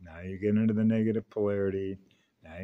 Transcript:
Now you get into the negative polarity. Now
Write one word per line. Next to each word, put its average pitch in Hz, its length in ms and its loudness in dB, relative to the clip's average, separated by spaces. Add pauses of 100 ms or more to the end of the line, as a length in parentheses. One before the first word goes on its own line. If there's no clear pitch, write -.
Now 85 180 -18
you 95 180 -8
get 104 180 2
into 110 160 4
the 107 120 2
negative 110 440 2
polarity. 98 680 -2 (440)
Now 90 220 -18